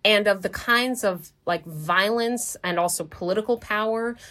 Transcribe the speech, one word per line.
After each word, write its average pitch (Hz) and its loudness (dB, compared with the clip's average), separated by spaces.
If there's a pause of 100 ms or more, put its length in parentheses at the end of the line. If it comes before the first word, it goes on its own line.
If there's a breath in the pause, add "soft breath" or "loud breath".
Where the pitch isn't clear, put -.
and 208 4
of 196 4
the 185 -4
kinds 240 0
of, 180 -4 (120)
like, 170 -2
violence 202 0
and 175 0
also 175 0
political 214 -2
power 226 -2 (140 loud breath)